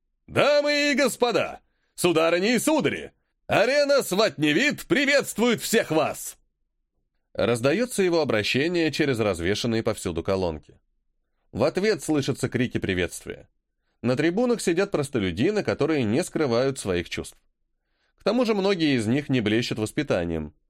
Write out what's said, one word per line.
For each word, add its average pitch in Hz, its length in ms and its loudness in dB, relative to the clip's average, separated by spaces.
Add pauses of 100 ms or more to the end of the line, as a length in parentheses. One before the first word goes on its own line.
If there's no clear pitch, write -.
(260)
«Дамы 294 640 2
и - 20 0
господа, 233 680 0 (340)
сударыни 175 600 2
и 220 40 2
судари, 127 540 0 (340)
арена 269 560 2
Сватневид 180 840 0
приветствует 247 720 2
всех - 300 0
вас!» 147 480 -2 (920)
Раздается 139 680 0
его 170 200 2
обращение 143 680 0
через 139 280 0
развешанные 104 640 0
повсюду 90 400 -4
колонки. 90 580 -4 (720)
В 101 120 0
ответ 180 380 0
слышатся 139 460 -2
крики 117 300 -2
приветствия. - 680 -4 (540)
На 120 140 0
трибунах 202 440 0
сидят 190 300 0
простолюдины, 139 720 0
которые 139 420 0
не 117 180 2
скрывают 135 560 0
своих 90 300 -2
чувств. - 280 -10 (840)
К - 60 -20
тому 233 200 2
же 220 100 0
многие 185 420 2
из 110 100 0
них 139 220 0
не 131 120 0
блещут 110 380 0
воспитанием. 85 760 -2 (160)